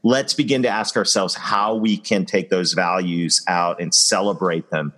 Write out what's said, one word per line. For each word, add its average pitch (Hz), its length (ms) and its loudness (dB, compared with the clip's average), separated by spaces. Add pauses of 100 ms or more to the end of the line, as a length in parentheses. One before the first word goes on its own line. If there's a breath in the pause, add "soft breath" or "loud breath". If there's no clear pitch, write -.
let's 127 320 2
begin 135 300 0
to 123 60 2
ask 104 280 -2
ourselves 95 380 0
how 104 400 0
we 110 220 2
can 101 280 0
take 92 240 -2
those 90 240 0
values 87 720 0
out 87 320 0
and 87 140 -4
celebrate 92 760 0
them 73 260 -4